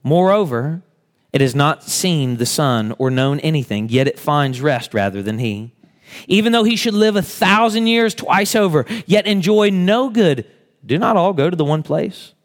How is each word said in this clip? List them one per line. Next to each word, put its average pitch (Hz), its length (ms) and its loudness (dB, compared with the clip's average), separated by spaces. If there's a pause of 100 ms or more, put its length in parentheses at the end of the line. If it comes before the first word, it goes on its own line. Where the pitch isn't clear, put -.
Moreover, 165 800 0 (500)
it 139 80 0
has 127 140 2
not 143 300 0
seen 143 520 -2
the 117 100 -2
sun 120 520 -2
or 131 120 0
known 135 300 0
anything, 117 480 -2
yet 131 200 2
it - 100 -6
finds 139 420 -2
rest 131 320 -2
rather 98 300 -2
than 110 160 -6
he. 110 340 -6 (560)
Even 214 240 2
though 226 120 2
he 226 120 2
should 214 180 -2
live 208 220 2
a 190 60 0
thousand 220 640 0
years 233 280 0
twice 196 400 -2
over, 175 300 2 (220)
yet 202 200 2
enjoy 208 440 2
no 202 400 2
good, 175 340 2 (400)
do 127 140 -2
not 214 180 0
all 185 160 2
go 160 180 0
to 180 60 -4
the 156 80 0
one 151 180 0
place? - 500 -6 (120)